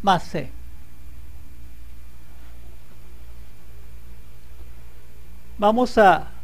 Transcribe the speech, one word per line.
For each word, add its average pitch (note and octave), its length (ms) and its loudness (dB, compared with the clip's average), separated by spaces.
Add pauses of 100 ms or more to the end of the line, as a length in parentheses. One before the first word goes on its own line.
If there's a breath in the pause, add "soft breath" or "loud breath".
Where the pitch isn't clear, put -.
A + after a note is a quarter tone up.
más F#3 220 6
C. - 260 -2 (4000)
Vamos A3 400 4
a, F3+ 320 10 (140)